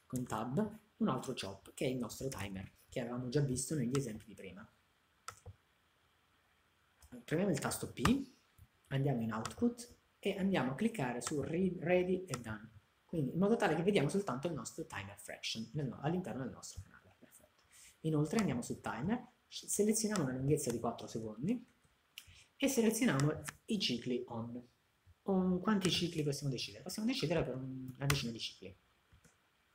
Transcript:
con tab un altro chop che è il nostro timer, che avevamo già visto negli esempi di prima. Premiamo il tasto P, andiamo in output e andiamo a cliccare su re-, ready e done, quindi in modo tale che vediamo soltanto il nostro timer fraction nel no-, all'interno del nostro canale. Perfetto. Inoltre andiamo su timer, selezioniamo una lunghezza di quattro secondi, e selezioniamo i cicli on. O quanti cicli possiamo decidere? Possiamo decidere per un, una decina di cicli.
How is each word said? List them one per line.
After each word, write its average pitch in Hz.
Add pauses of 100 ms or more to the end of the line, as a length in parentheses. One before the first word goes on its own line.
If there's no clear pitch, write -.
con 127
tab 127 (200)
un 214
altro 127
chop -
che 160
è -
il 127
nostro 123
timer, 98 (180)
che -
avevamo 123
già 139
visto 127
negli 127
esempi 117
di 101
prima. 95 (2500)
Premiamo 185
il 151
tasto -
P, 214 (580)
andiamo 135
in 113
output - (220)
e 190
andiamo 170
a -
cliccare 131
su 151
re-, 175
ready 180
e -
done, 107 (340)
quindi 143
in 165
modo 202
tale 196
che 170
vediamo 170
soltanto 175
il 170
nostro 131
timer 98
fraction -
nel 147
no-, -
all'interno 175
del 101
nostro -
canale. -
Perfetto. - (380)
Inoltre 156
andiamo 135
su -
timer, 131 (220)
selezioniamo 208
una 127
lunghezza 135
di 117
quattro 117
secondi, 120 (960)
e 277
selezioniamo 214 (260)
i -
cicli 120
on. 120 (600)
O 185
quanti 190
cicli 160
possiamo 139
decidere? -
Possiamo 214
decidere 170
per 123
un, -
una 139
decina 131
di 113
cicli. - (1080)